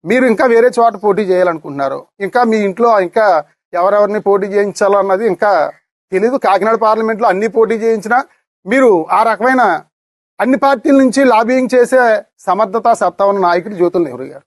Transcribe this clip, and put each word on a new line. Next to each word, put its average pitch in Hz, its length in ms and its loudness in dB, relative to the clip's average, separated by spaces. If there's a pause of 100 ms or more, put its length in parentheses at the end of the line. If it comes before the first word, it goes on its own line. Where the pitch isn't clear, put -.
మీరు 254 220 0
ఇంకా 220 200 0
వేరే 233 320 4
చోట 233 140 2 (120)
పోటీ 208 180 0
చేయాలనుకుంటున్నారు. 156 840 -2 (140)
ఇంకా 240 240 0
మీ 220 120 0
ఇంట్లో 214 440 0
ఇంకా 185 440 0 (300)
ఎవరెవరిని 202 460 0
పోటీ 196 260 0
చేయించాలన్నది 202 800 0
ఇంకా 180 460 0 (400)
తెలీదు. 220 240 -2
కాకినాడ 202 380 0
పార్లమెంట్లో 220 540 0
అన్ని 196 200 -2
పోటీ 220 260 0
చేయించినా 226 500 -2 (420)
మీరు 208 440 2
ఆ 190 120 2
రకమైన 226 580 0 (600)
అన్ని 254 160 0
పార్టీల 277 380 0
నుంచి 269 300 2
లాబియింగ్ 240 500 2
చేసే 240 480 2 (160)
సమర్థత, 214 540 -2
సత్తా 190 320 -2
ఉన్న 202 160 0
నాయకుడు 180 340 -2
జ్యోతుల్ 175 300 0
నెహ్రూ 127 200 -10
గారు. 139 220 -18